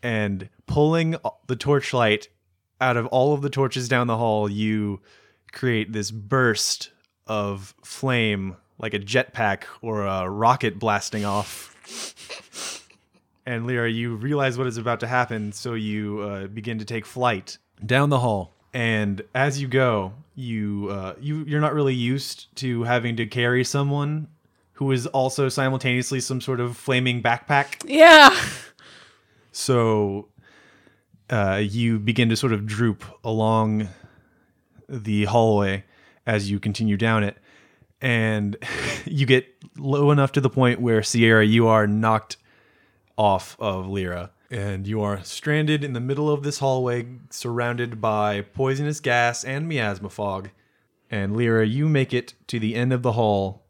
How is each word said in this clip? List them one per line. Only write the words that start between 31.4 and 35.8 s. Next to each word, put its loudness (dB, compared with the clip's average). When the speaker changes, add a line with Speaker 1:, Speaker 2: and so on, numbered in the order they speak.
Speaker 1:
you 0
begin 2
to 2
sort 0
of -2
droop 0
along 0
the -2
hallway 2